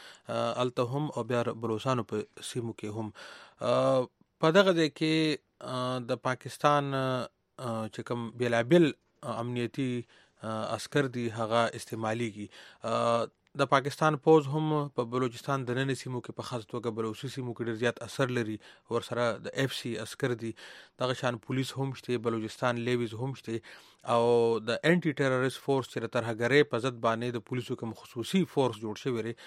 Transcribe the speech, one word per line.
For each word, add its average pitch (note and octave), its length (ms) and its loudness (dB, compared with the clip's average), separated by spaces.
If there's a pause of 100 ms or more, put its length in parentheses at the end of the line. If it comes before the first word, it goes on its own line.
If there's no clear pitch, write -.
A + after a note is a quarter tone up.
(280)
آ، A#2 340 -2
هلته B2+ 220 0
هم C#3 320 -2
او A#2+ 80 -2
بیا A#2+ 200 0
بلوچستانو A#2 600 -2
په G#2+ 200 -4 (180)
سیمو A#2 300 -6
کې - 140 -12
هم. G#2+ 280 -6 (460)
آ، C3 420 4 (380)
په D#3+ 120 6
دغه F#3+ 220 8
ځای D#3+ 160 4
کې، D#3 480 0 (240)
آ، B2+ 380 -4
د B2 160 -2
پاکستان، C#3 800 2
آ، B2 920 -4
چې - 140 -10
کوم A#2 360 -6
بېلابېل B2 540 4 (320)
امنیتي، A#2+ 800 -4 (400)
آ، A2 320 -4
عسکر C#3 300 0
دي، A#2+ 240 -4
هغه A2+ 460 2
استعمالیږي. A2 720 -4 (360)
آ، A#2 420 2 (320)
د C#3+ 60 2
پاکستان C#3 500 2
پوځ D3+ 340 6
هم D3+ 400 0
په B2+ 160 -4
بلوچستان B2+ 640 -2
د A#2+ 60 -4
ننه C3+ 220 0
سیمو B2+ 260 -6
کې، - 120 -14
په A2 120 -10
خاصه A2+ 280 -8
توګه A#2+ 180 -4
بلوچي A2 380 -6
سیمو B2 260 -8
کې A#2 100 -6
ډېر A2+ 100 -2
زیات A#2 300 -2
اثر C3 240 0
لري. A2+ 320 -2 (300)
ورسره A#2 480 0
د E2+ 100 -10
اف C3+ 260 -2
سی A2+ 240 -6
عسکر A#2+ 360 -2
دي، A2+ 220 -6 (440)
دغه B2+ 140 0
شان B2 240 -2
پولیس C3 400 -2
هم C3+ 160 -4
شته، B2 240 -2
بلوچستان A2+ 580 0
لیویز A#2+ 380 0
هم A#2 200 -4
شته A2+ 260 -6 (440)
او A#2 560 4
د A2 100 -6 (140)
انټي E3 280 4
ټیرریست C3 480 0
فورس C3+ 300 0
چې - 100 -4
د A2+ 60 -4
ترهګرۍ A#2 580 2
په C3 140 0
ضد B2 160 -2
باندې A#2 380 0
د A#2+ 60 -4
پولیسو B2 380 -6
کوم A2+ 180 -8
خصوصي - 520 0
فورس B2+ 300 0
جوړ G#2+ 200 -6
شوی A#2 280 -4
دی، A#2 100 -6 (140)